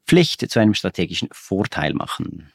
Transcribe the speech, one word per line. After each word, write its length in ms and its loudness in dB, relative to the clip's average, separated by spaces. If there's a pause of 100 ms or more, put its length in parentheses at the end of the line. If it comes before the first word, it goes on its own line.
Pflicht 460 2
zu 80 2
einem 160 6
strategischen 560 -4
Vorteil 640 -4
machen. 600 -8